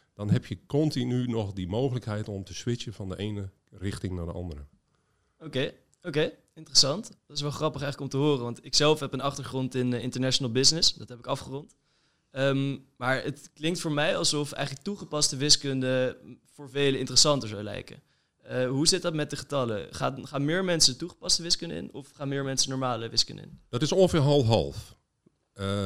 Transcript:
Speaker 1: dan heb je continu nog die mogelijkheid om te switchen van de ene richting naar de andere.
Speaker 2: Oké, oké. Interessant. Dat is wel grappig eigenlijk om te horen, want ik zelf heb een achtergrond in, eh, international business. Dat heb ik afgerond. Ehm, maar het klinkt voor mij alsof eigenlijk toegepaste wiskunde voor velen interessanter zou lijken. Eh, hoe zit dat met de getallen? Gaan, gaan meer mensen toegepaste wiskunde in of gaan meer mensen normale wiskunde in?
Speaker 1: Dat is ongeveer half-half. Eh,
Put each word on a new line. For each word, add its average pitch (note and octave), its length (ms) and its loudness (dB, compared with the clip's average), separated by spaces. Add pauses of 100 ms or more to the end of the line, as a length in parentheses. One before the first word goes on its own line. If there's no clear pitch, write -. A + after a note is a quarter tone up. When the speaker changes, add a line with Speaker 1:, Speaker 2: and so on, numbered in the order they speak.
(140)
Speaker 1:
dan G#2 160 -6
heb - 160 2
je - 120 -8 (100)
continu B2+ 600 0
nog A2 260 -2
die F#2+ 140 -4
mogelijkheid A2 640 -4
om G2 140 -6
te - 100 -14
switchen A#2+ 400 -6
van G2 160 -10
de F2+ 80 -6
ene G2+ 320 -6 (220)
richting F#2 440 -6
naar F2 100 -6
de E2+ 60 -6
andere. D#2 340 -10 (760)
Speaker 2:
Oké, - 320 -4 (320)
oké. E3 280 -2 (220)
Interessant. D#3 580 0 (160)
Dat D3 80 -20
is C#3+ 60 -6
wel C#3+ 100 -2
grappig D3+ 300 -4
eigenlijk C#3 320 -6
om C3+ 60 0
te C#3+ 80 4
horen, C3+ 160 4
want A#2+ 220 -8
ik C3 100 -2
zelf D3+ 240 6
heb C#3 140 -6
een B2+ 80 -6
achtergrond C3 540 -4
in, B2 180 2
eh, A#2+ 100 -2
international B2+ 480 0
business. C3+ 420 4
Dat - 160 -16
heb A#2+ 100 -18
ik A#2+ 80 -14
afgerond. C3+ 480 -8 (560)
Ehm, C#3 460 0 (200)
maar B2+ 260 0
het - 300 -8
klinkt D#3+ 260 -2
voor E3 120 -2
mij D3+ 260 0
alsof D3 340 0
eigenlijk C#3 340 -6
toegepaste D3+ 520 -2
wiskunde C3 800 2 (360)
voor C#3+ 160 -20
velen C#3 300 2
interessanter B2+ 500 4
zou G#2 140 -8
lijken. G2 380 -12 (400)
Eh, B2+ 280 0
hoe C#3 180 2
zit F3+ 140 4
dat E3+ 120 -2
met D3+ 160 -2
de D3+ 60 -8
getallen? A#2 580 -4
Gaan, C3+ 340 -4
gaan C#3 180 -2
meer F3 180 0
mensen E3 340 4
toegepaste - 440 -2
wiskunde E3+ 340 -2
in - 180 -8
of C#3 200 -14
gaan C#3+ 140 -8
meer C#3 160 -4
mensen C3+ 260 0
normale B2 400 -2
wiskunde G#2+ 320 -2
in? - 180 -18 (100)
Speaker 1:
Dat B2 120 -2
is D3 100 2
ongeveer F3+ 280 6
half-half. A2+ 760 4 (580)
Eh, G2 120 -6 (200)